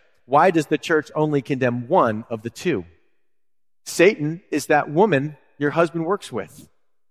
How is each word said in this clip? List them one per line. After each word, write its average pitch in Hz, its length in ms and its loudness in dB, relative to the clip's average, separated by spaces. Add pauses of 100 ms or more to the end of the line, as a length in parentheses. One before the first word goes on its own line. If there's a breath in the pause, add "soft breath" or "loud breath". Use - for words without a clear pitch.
(260)
Why 156 260 4
does 160 140 0
the - 120 -2
church 156 380 -2
only 151 260 0
condemn 123 460 -2
one 120 420 0
of 110 120 -10
the 117 80 -10
two?" 120 340 -4 (1000)
Satan 165 580 0 (100)
is 151 140 -4
that 151 240 0
woman 151 460 0 (220)
your 143 120 -2
husband 165 360 -2
works 196 240 -6
with. - 380 -12 (420)